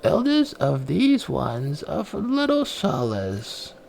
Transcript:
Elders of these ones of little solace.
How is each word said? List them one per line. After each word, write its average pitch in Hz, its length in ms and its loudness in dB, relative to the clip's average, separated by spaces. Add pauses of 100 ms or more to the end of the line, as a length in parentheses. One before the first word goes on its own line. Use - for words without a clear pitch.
Elders 285 500 4
of 135 340 0
these 240 420 4
ones 131 540 -2
of - 320 -6
little 277 500 0
solace. 107 1080 -4 (140)